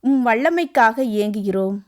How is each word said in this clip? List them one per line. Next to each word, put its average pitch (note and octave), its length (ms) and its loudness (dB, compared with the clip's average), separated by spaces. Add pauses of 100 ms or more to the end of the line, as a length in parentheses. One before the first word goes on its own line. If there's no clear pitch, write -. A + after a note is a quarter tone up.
உம் C4 260 0
வல்லமைக்காக C4 760 2
ஏங்குகிறோம். G3+ 840 -2